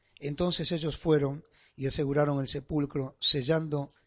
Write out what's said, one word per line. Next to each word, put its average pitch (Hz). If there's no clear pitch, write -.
Entonces 165
ellos 160
fueron 147
y 131
aseguraron 143
el 135
sepulcro, 139
sellando 147